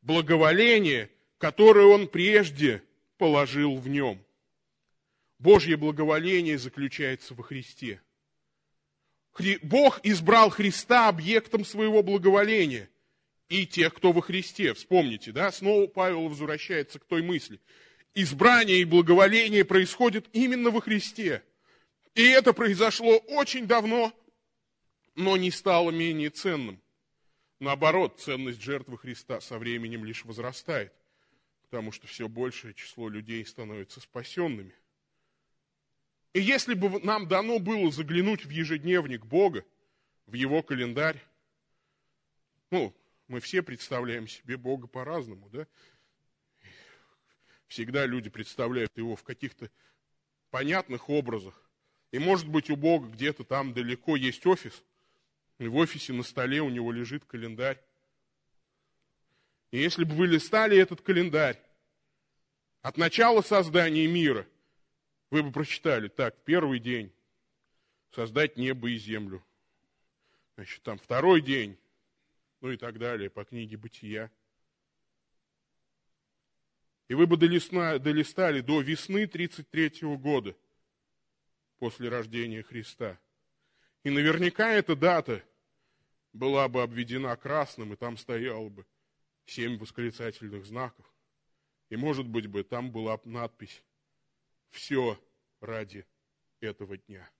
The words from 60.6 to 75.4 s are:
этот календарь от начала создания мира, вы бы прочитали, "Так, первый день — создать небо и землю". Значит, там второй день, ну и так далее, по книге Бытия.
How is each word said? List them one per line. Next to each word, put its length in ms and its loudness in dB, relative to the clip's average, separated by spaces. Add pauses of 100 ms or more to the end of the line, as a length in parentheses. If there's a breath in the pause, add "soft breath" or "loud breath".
этот 240 2
календарь 580 -2 (1200)
от 160 -12
начала 460 4
создания 640 2
мира, 400 0 (840)
вы 120 0
бы 80 -6
прочитали, 580 -4
"Так, 360 -6
первый 340 0
день — 320 -8 (1000)
создать 480 -4
небо 320 -6
и 80 -8
землю". 440 -12 (1120)
Значит, 260 -20
там 160 -12
второй 420 2
день, 380 -6 (800)
ну 100 -12
и 60 -10
так 220 -14
далее, 320 -8
по 120 -16
книге 360 -14
Бытия. 520 -14 (2750)